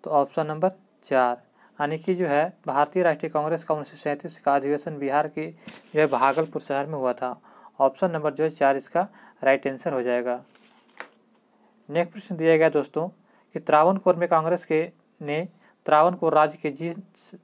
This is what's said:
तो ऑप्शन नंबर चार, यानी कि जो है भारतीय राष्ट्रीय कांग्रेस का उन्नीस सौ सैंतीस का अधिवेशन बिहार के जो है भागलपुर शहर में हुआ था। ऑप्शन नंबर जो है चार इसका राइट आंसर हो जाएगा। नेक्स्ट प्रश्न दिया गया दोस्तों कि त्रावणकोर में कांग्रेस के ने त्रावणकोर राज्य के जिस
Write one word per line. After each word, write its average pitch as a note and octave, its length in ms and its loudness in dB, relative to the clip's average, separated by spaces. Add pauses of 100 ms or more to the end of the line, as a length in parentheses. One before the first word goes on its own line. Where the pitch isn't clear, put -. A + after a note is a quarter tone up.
तो - 60 -12
ऑप्शन D3+ 380 0
नंबर D#3 240 -2 (320)
चार, B2 380 0 (400)
यानी D#3 180 -4
कि F3+ 160 -2
जो F3 120 -2
है D3+ 260 0 (140)
भारतीय C#3+ 360 0
राष्ट्रीय D#3+ 260 0
कांग्रेस D#3+ 340 -2
का D#3+ 100 -2
उन्नीस D3+ 180 -6
सौ - 60 -20
सैंतीस D3 420 -8
का C#3+ 160 0
अधिवेशन D3 420 -2
बिहार C#3+ 300 -2
के D#3 200 -8 (480)
जो D3+ 40 2
है D3+ 80 4
भागलपुर C#3 540 0
शहर C#3 240 -4
में D#3 100 -10
हुआ B2+ 180 -2
था। B2+ 280 -8 (380)
ऑप्शन C#3 320 2
नंबर D3+ 220 -4
जो D3 100 -4
है D#3+ 60 0
चार C#3 260 2
इसका E3 320 -4 (360)
राइट C#3 240 2
आंसर C3+ 260 -6
हो B2+ 80 -2
जाएगा। B2 420 -4 (1500)
नेक्स्ट E3+ 240 -4
प्रश्न F#3+ 240 -12
दिया D#3+ 200 4
गया D#3+ 120 4
दोस्तों D3+ 380 -2 (460)
कि D#3+ 60 -8
त्रावणकोर E3+ 560 4
में E3+ 140 -2
कांग्रेस E3+ 360 0
के D#3+ 260 -2 (300)
ने D3+ 260 -6 (380)
त्रावणकोर D#3+ 480 2
राज्य D3+ 240 2
के D3+ 140 -6
जिस D#3+ 240 -8 (480)